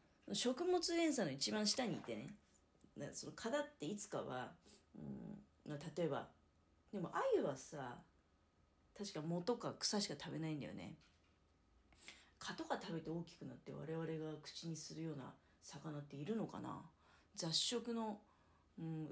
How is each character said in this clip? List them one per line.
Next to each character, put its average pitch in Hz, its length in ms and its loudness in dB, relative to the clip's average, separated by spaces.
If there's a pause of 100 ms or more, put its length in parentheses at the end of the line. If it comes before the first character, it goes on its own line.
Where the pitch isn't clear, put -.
(340)
食 254 300 4
物 359 320 6
連 330 160 8
鎖 208 180 4
の 131 40 0
一 208 180 2
番 214 140 4
下 247 200 4
に 175 80 2
い 113 40 -2
て 110 180 -4
ね、 131 180 -8 (640)
だ 143 60 -4
か - 60 -6
ら - 60 -10
そ - 100 -6
の 156 60 -8
蚊 - 180 -2
だ 294 100 4
っ - 20 0 (160)
て 147 80 -4
い 208 100 -2
つ - 120 -6
か 143 140 0
は、 127 300 -4 (460)
う - 0 -
ん、 - 720 -10
ま 147 60 -2
あ、 - 20 -8 (180)
例 175 80 4
え 156 40 4
ば、 127 200 -2 (640)
で 214 60 -4
も 170 160 -2
鮎 415 280 6
は 143 140 2
さ、 131 460 -8 (960)
確 202 160 -4
か 151 80 -2
藻 170 200 2
と 240 140 4
か 156 220 -2
草 - 220 4
し - 80 2
か 143 120 -4
食 143 120 -6
べ 147 80 -2
な 160 80 0
い 156 60 0
ん 147 60 -2
だ 117 60 -2
よ - 80 -6
ね。 - 220 -8 (1400)
蚊 - 140 -4
と 320 100 -2
か - 180 4
食 190 120 -2
べ 160 60 2
て 156 80 -4
大 165 140 0
き - 160 -12
く 151 60 -10
な 127 100 -8
っ - 20 -10
て - 160 -10
我 147 200 -4
々 165 120 0
が 156 380 -2
口 - 260 -8
に 160 80 -2
す 160 180 -8
る 160 80 -6
よ 160 120 -2
う - 20 -4
な 127 160 -8 (300)
魚 151 380 -6
っ - 20 -8
て 143 140 -10
い 143 80 -6
る 208 100 0
の 202 120 2
か - 120 -8
な？ - 240 -6 (540)
雑 160 180 0
食 233 400 4
の、 220 260 -2 (600)
う - 20 -4
ん、 160 300 -2